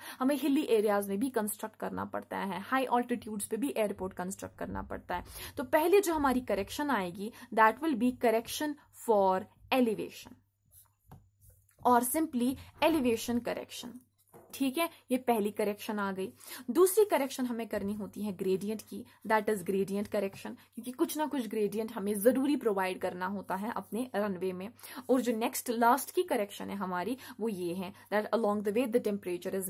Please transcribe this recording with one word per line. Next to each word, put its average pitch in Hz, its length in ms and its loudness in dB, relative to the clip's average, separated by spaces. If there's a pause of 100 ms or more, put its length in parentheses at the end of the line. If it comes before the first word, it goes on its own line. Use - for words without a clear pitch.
(180)
हमें 262 180 2
हिली 294 320 2
एरियाज 202 400 4
में 196 120 -2
भी 262 100 0
कंस्ट्रक्ट 214 460 -4
करना 190 300 -6
पड़ता 202 320 -6
है, 185 220 -4
हाई 254 260 -2
ऑल्टीट्यूड्स 240 600 -2
पे 226 100 -4
भी 254 200 -2
एयरपोर्ट 196 380 -2
कंस्ट्रक्ट 185 440 -10
करना 196 260 -8
पड़ता 196 320 -8
है। 180 80 -8 (320)
तो 285 100 -6
पहले 339 340 6
जो 339 140 0
हमारी 269 280 2
करेक्शन 220 480 -2
आएगी 196 420 -2 (220)
that 220 300 8
will 285 160 2
be 247 240 2
correction 233 500 2 (300)
for 190 400 4 (300)
elevation - 680 0 (1400)
or 247 260 8
simply 262 460 0 (280)
elevation 240 640 2
correction, - 500 -10 (560)
ठीक 269 240 -2
है, 226 100 0 (220)
ये 254 80 2
पहली 220 340 2
करेक्शन 208 460 -4
आ 196 140 -2
गई। 190 160 -6 (420)
दूसरी 370 340 6
करेक्शन 269 420 0
हमें 233 220 -4
करनी 202 260 -4
होती 208 280 -8
है 208 140 -4
ग्रेडियंट 202 460 -2
की, 208 220 -12 (240)
that 220 220 2
is 202 140 -2
gradient 196 480 0
correction, 202 420 -4 (200)
क्योंकि 233 180 -10
कुछ - 260 -2
ना 302 80 0
कुछ 262 220 -2
ग्रेडियंट 214 440 -2
हमें 208 280 -2
ज़रूरी 262 360 4
प्रोवाइड 190 440 0
करना 185 260 -4
होता 190 300 -6
है 208 160 -4
अपने 214 420 -6
रनवे 190 380 -2
में। 185 160 -8 (420)
और 254 100 6
जो 226 160 0
नेक्स्ट 247 340 -4
लास्ट 240 400 2
की 359 120 -2
करेक्शन 202 480 -2
है 196 60 -6
हमारी 185 400 -4 (240)
वो 220 80 -2
ये 175 260 -4
है 180 180 -8 (200)
that 208 180 0
along 214 320 2
the 202 140 -2
way 262 120 2
the 240 180 2
temperature 190 480 -4
is 190 160 -4